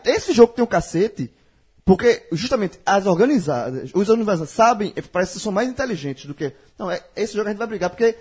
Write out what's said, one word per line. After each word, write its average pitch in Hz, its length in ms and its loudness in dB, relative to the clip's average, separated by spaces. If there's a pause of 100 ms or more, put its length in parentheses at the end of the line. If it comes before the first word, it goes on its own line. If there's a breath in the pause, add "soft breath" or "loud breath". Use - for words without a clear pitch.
esse 339 260 0
jogo 233 220 6
tem 247 100 0
o 226 40 0
cacete, 170 640 -2 (540)
porque 233 480 4
justamente 208 540 -2
as 196 220 2
organizadas, 147 880 0
os 196 140 2
organizados 208 420 0
sabem, 214 440 2
é, 151 60 -6
parece 180 320 -4
que 175 60 -12
são 214 120 -6
mais 214 160 -2
inteligentes 185 580 -8
do 143 80 -14
que, 139 200 -8 (260 soft breath)
"Não, 190 100 -8
é, - 120 -6 (140)
esse 214 180 -6
jogo 208 140 -4
a 208 40 -6
gente 202 80 -8
vai 226 80 -6
brigar, 185 220 -4
porque 226 320 0